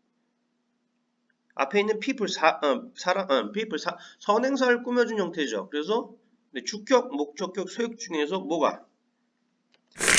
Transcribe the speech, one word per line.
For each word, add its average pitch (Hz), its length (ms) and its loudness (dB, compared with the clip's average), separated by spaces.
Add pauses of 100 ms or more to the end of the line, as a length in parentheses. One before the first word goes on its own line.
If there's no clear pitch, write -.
(1500)
앞에 202 260 0
있는 208 200 0
people, 240 320 -2
사-, 160 320 2
어, 135 320 0
사람, 185 340 -2
어, 127 220 2
people, 208 280 -4
사-, - 180 -6 (220)
선행사를 247 640 2
꾸며준 240 360 0
형태죠. 139 500 -2
그래서, 151 440 -2 (380)
네, 127 120 -10
주격, 214 520 0
목적격, 180 540 -6
소유격 233 300 -6
중에서 147 400 -2
뭐가? 139 440 0 (1400)